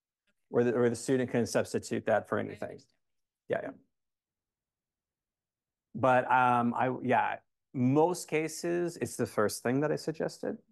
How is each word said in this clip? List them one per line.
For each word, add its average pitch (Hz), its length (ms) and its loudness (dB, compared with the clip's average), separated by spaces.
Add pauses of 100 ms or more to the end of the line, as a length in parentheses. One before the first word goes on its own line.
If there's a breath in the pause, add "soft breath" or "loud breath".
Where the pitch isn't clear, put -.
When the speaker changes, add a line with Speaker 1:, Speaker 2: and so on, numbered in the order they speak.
(480)
Speaker 1:
where 120 160 2
the, 120 80 2
where 123 160 4
the 117 80 0
student 127 340 0
can 120 140 2
substitute 113 640 -4
that 104 220 0
for 107 100 -2
Speaker 2:
I 104 40 -2
Speaker 1:
anything. 104 280 -10
Speaker 2:
understand. - 240 -20 (540)
Speaker 1:
Yeah, - 160 -2
yeah. - 60 -10 (2250)
But, 127 360 4
um, 123 440 4
I, 123 280 0
yeah, 110 340 0 (380)
most 151 540 2
cases, 170 680 -2
it's - 200 -6
the 120 100 -2
first - 360 -2
thing 127 180 0
that 151 120 0
I 147 40 -2
suggested. 165 600 -6 (160)